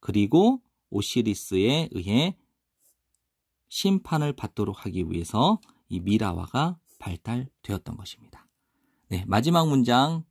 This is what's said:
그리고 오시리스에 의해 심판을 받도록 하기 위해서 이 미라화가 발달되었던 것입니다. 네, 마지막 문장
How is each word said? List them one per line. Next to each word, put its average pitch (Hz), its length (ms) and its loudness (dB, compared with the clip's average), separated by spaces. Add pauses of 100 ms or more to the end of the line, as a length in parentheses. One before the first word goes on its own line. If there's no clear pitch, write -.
그리고 165 600 4 (260)
오시리스에 110 1000 0
의해 113 480 0 (1300)
심판을 165 640 0
받도록 - 540 -6
하기 90 240 -4
위해서 113 500 0 (300)
이 90 100 -4
미라화가 104 800 -2 (240)
발달되었던 113 920 -8
것입니다. - 500 -20 (600)
네, 92 180 -4
마지막 156 420 2
문장 139 640 2